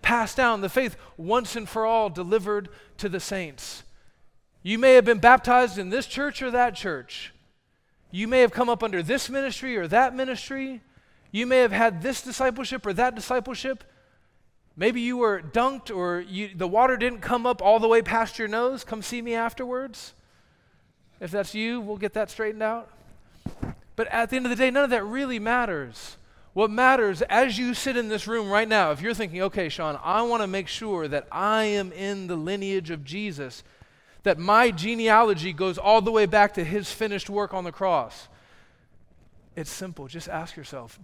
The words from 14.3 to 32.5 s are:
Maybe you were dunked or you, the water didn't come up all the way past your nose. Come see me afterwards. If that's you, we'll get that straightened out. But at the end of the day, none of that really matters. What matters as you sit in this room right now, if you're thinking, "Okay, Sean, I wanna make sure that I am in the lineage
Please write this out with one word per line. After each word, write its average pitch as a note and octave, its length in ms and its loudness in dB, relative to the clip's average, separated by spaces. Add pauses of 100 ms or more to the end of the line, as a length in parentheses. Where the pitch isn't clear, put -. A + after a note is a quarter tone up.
Maybe A#3+ 200 0
you B3 160 -2
were G#3 260 2
dunked A#3 520 -2
or F3+ 260 -2
you, F#3+ 340 -8
the F3+ 120 -2
water A#3+ 300 4
didn't A#3 240 -2
come A#3+ 240 -2
up B3 160 0
all G#3 180 6
the A3+ 80 2
way A3+ 140 6
past A3+ 380 -2
your A3+ 80 -4
nose. A#3+ 360 -2
Come A3 200 -10
see - 180 -8
me A#3 140 -6
afterwards. B3 800 -6 (1040)
If F3+ 100 -12
that's G3 240 -4
you, A3+ 280 -4
we'll G#3 160 -8
get G3+ 160 -4
that G#3+ 180 -4
straightened G#3+ 320 -4
out. A3 260 -4 (1080)
But A3 120 -2
at A3+ 240 -2
the B3+ 60 0
end B3+ 100 -2
of - 20 -4
the A#3+ 60 -4
day, B3+ 160 2
none C#4 120 2
of C4+ 60 0
that A#3 140 2
really B3 340 -4
matters. G#3 800 -4 (360)
What G#3 180 2
matters A3+ 500 4
as A3 380 2
you B3 160 -2
sit C4 200 -2
in A3+ 140 -2
this G#3+ 160 -4
room G#3+ 240 -4
right G#3+ 180 2
now, G#3 220 4
if D3 120 -2
you're A3 120 -2
thinking, F#3 300 -4
"Okay, F#3+ 260 -2
Sean, D3+ 340 -6
I G#3 200 2
wanna A#3 240 0
make F#3 200 -4
sure F#3 400 -4
that C#3 240 -4
I G#3+ 340 2
am G3+ 260 -2
in G3 340 -6
the F3 100 -4
lineage F#3+ 540 -4